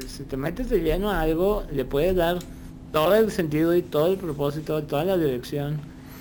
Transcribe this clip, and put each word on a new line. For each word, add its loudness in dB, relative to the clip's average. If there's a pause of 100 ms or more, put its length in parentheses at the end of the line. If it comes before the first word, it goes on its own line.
si -12
te -8
metes -4
de 2
lleno 0
a 0
algo, 2
le -2
puedes 2
dar 2 (520)
todo 4
el 6
sentido 2
y 4
todo 2
el 2
propósito, -2
toda 0
la 2
dirección -2 (420)